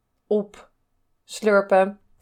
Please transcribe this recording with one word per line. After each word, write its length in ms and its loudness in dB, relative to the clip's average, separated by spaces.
opslurpen. 1700 -4